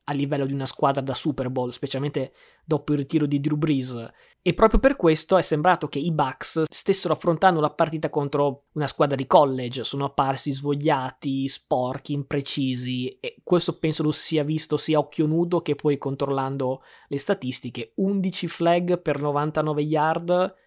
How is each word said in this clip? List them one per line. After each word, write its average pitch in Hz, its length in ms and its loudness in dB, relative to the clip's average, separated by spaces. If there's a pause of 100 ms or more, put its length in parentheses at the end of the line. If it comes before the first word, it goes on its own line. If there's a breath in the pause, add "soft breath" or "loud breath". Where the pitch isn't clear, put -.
a 151 80 -6
livello 139 320 -2
di 139 80 -2
una 135 140 -4
squadra 139 360 0
da 135 120 -4
Super 131 360 -2
Bowl, 123 200 -4
specialmente 139 600 -6 (320 soft breath)
dopo 151 260 0
il 147 80 2
ritiro 151 280 0
di 143 120 2
Drew 147 180 0
Brees. 127 540 -2 (320 soft breath)
E 175 120 2
proprio 220 260 6
per 269 160 4
questo 165 400 4
è 165 60 6
sembrato 160 440 2
che - 120 -4
i 165 120 0
Bucks 151 520 0
stessero 170 500 0
affrontando 170 480 4
la 147 100 2
partita 156 380 -2
contro 143 640 0
una 151 140 -2
squadra 143 280 0
di 127 120 -2
college, 127 580 4
sono 139 220 -4
apparsi 135 440 -2
svogliati, 139 960 -2
sporchi, 131 680 -2
imprecisi, 127 1080 -4
e - 240 -10
questo 175 340 0
penso 160 240 -2
lo 151 100 0
sia 151 300 0
visto 151 360 -2
sia 156 180 0
a 147 40 2
occhio 156 260 -2
nudo 170 340 0
che 147 160 -2
poi 147 220 0
controllando 135 840 -4 (260 loud breath)
le 143 100 -4
statistiche. 127 800 -6
Undici 190 520 -2
flag 175 520 2
per 143 200 -2
novantanove 151 600 -2
yard, 170 720 0 (120)